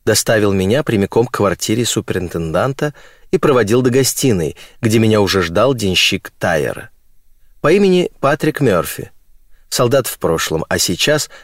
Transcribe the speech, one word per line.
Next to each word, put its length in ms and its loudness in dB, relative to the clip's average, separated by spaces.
Доставил 480 2
меня 300 0
прямиком 440 0
к 40 -12
квартире 540 -2
суперинтенданта 1080 -4
и 80 0
проводил 440 2
до 80 2
гостиной, 640 0
где 200 2
меня 200 4
уже 220 2
ждал 340 0
денщик 640 -2
Тайера. 520 -4
По 140 2
имени 360 4
Патрик 400 0
Мёрфи. 500 0
Солдат 400 0
в 100 -10
прошлом, 520 -2
а 100 -2
сейчас, 500 -2